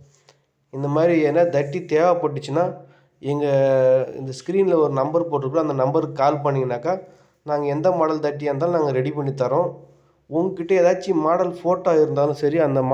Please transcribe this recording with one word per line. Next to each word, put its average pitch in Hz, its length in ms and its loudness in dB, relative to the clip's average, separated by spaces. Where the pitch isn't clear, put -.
இந்த 139 240 -4
மாதிரி 170 180 4
எதனா 147 180 2
தட்டி 143 260 -2
தேவைப்பட்டுச்சுன்னா, 156 720 0
எங்க 143 240 -2
இந்த 135 200 -10
ஸ்க்ரீனில் 180 460 2
ஒரு 139 160 0
நம்பர் 160 300 0
போட்டிருக்கோம், 143 360 -2
அந்த 139 140 -4
நம்பருக்கு 139 400 0
கால் 143 240 2
பண்ணிங்கனாக்கா, 135 480 -2
நாங்க 147 300 -2
எந்த 165 240 0
மாடல் 156 280 0
தட்டியா 147 240 -4
இருந்தாலும் 165 280 0
நாங்க 143 200 0
ரெடி 139 180 -2
பண்ணி 139 160 -4
தரோம். 147 260 0
உங்ககிட்ட 175 520 -2
ஏதாச்சும் 180 460 2
மாடல் 175 320 0
ஃபோட்டோ 180 320 0
இருந்தாலும் 139 400 0
சரி, 147 240 0
அந்த 135 120 0